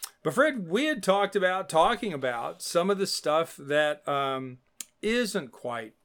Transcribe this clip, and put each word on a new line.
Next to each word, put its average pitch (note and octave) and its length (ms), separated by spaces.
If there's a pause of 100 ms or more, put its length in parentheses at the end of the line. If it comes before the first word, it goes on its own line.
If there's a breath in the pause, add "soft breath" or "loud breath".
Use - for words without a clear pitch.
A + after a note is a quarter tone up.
(240 loud breath)
But D#3 100
Fred, B3+ 360
we A#3 160
had C#4 180
talked G3 320
about, F#3 320
talking G3+ 460
about C3 480
some F3 280
of G3+ 80
the G3 100
stuff D#3+ 500
that, D3 500
um, C3+ 520 (420)
isn't G#3 500
quite A#2 540